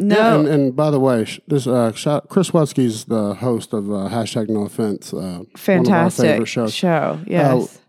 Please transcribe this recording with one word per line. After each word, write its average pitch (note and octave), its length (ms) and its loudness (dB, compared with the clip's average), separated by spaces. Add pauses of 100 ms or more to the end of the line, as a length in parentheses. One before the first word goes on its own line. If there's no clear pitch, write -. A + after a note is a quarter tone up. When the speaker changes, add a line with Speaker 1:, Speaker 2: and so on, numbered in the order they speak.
Speaker 1:
no. G#3 80 4
Speaker 2:
Yeah, A3 240 4
and, D3+ 80 2
and C#3 280 2
by D3+ 160 2
the C#3+ 80 2
way, B2 260 2
sh-, - 220 -12
this, C3 200 0
uh, A#2+ 260 2
shout, - 360 -4
Chris F#3+ 220 0
Watsky's B2+ 540 0
the G#2 300 -2
host A#2 380 -4
of, G2+ 180 -4
uh, F#2+ 180 -4
Hashtag A2+ 400 -4
No A2 140 0
Offense, G#2 500 -6
uh, F#2 40 -6
one E2 80 -8
of F#2+ 140 -10
our - 180 -20
Speaker 1:
Fantastic F3+ 680 2
Speaker 2:
favorite A#2 220 2
shows. A2+ 260 -4
Speaker 1:
show, D#3+ 460 -2
Speaker 2:
Uh, D#3+ 80 -14
Speaker 1:
yes. C3+ 600 0